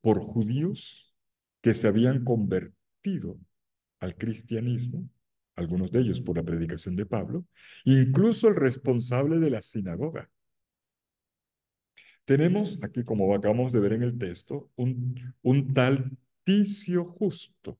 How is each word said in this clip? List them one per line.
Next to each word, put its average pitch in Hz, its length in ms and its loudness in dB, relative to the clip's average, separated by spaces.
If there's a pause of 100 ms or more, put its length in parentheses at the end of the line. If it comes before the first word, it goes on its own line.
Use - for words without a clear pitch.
por 107 180 4
judíos 127 960 -4 (460)
que 113 120 4
se 113 140 0
habían 120 360 2
convertido 98 1160 -4 (600)
al 92 160 -8
cristianismo, 120 960 -4 (460)
algunos 87 360 -2
de 113 80 2
ellos 107 220 0
por 87 160 -4
la 85 60 -2
predicación 85 520 -6
de 101 100 -4
Pablo, 113 400 -6 (380)
incluso 135 640 4
el 208 80 6
responsable 131 840 0
de 160 100 4
la 113 120 -2
sinagoga. 104 680 -8 (1900)
Tenemos 175 580 2
aquí, - 220 -6
como 101 320 0
acabamos 113 380 0
de 113 80 4
ver 101 120 2
en 113 100 0
el 120 140 -2
texto, 110 580 -10
un, 127 680 -6
un 135 320 2
tal 135 440 2 (280)
Ticio 190 580 0
Justo. - 760 -6